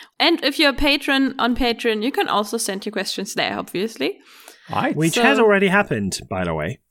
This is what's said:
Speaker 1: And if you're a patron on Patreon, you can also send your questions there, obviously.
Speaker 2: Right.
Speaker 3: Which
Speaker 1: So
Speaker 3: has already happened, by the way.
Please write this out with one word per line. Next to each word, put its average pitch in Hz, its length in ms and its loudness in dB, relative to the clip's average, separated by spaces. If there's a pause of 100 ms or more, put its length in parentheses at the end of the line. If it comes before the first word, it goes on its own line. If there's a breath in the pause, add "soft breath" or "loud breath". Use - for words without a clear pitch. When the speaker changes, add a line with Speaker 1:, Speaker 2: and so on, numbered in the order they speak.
(180 loud breath)
Speaker 1:
And 320 240 2
if 277 160 -2
you're 294 120 4
a 262 40 0
patron 277 640 2
on 240 160 0
Patreon, 233 480 0
you 254 80 -2
can 381 180 -2
also 208 280 -2
send 202 280 -6
your 208 80 -8
questions 196 420 -6
there, - 220 -2
obviously. 226 600 -6 (500 loud breath)
Speaker 2:
Right. - 280 -2
Speaker 3:
Which 160 180 0
Speaker 1:
So 240 80 2
Speaker 3:
has 262 160 6
already 202 300 6
happened, 180 600 0
by 92 160 -2
the 85 100 -2
way. 80 260 -4 (100)